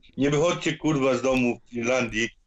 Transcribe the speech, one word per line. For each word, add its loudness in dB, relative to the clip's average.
Nie 2
wychodźcie, 0
kurwa, 2
z -4
domu 0
w -20
Irlandii -2